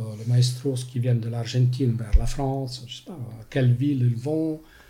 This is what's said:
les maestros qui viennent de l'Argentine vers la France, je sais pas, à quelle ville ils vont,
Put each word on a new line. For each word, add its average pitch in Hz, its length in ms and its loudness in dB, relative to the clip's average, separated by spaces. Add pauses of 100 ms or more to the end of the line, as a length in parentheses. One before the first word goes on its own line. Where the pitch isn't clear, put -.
(200)
les 113 60 -10
maestros 123 500 2
qui - 240 -6
viennent 117 220 2
de 113 80 -6
l'Argentine 120 640 0
vers 107 240 2
la 110 60 2
France, 135 640 -4
je - 100 -14
sais - 80 -20
pas, 202 80 -14
à 113 360 -12
quelle 127 240 4
ville 135 300 2
ils 120 140 4
vont, 156 440 -2 (280)